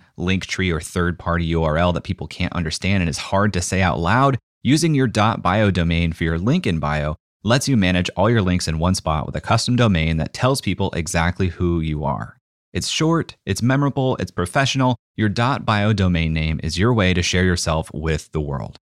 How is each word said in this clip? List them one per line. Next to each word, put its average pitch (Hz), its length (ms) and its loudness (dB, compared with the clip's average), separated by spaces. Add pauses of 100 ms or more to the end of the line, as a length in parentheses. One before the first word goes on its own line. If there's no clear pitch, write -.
(180)
link 90 260 -2
tree 92 260 -2
or 80 80 0
third-party 85 680 -2
U 80 180 2
R 78 140 2
L 87 160 4
that 76 100 -6
people 85 220 -6
can't - 260 -6
understand 92 500 -2
and 85 60 0
is 78 80 -4
hard 101 380 0
to 87 80 0
say 92 180 -2
out 85 180 2
loud, 123 380 2 (260)
using 156 320 2
your 131 120 2
dot 104 340 0
bio 101 300 2
domain 85 420 2
for 85 120 -4
your 82 140 0
link 135 280 0
in 87 120 0
bio 76 380 -2 (260)
lets 123 240 2
you 135 120 2
manage 90 360 2
all 98 140 2
your 117 140 4
links 90 260 0
in 80 100 -2
one 90 160 2
spot 78 300 -2
with - 120 -8
a 76 40 -4
custom 113 340 0
domain 82 440 2
that - 160 -4
tells - 260 0
people 98 300 -2
exactly 87 580 -2
who 85 320 0
you 76 240 -4
are. 58 320 -6 (380)
It's - 140 -4
short, 165 480 -2 (100)
it's 98 160 -2
memorable, 131 540 0
it's - 140 -4
professional. 127 680 0 (200)
Your 107 140 2
dot 120 340 -2
bio 107 300 2
domain 87 400 2
name 80 280 0
is 82 140 -4
your 110 160 4
way 92 220 4
to 87 80 2
share 90 220 2
yourself 85 500 0
with 78 380 -4
the 80 80 -2
world. 71 360 -6 (240)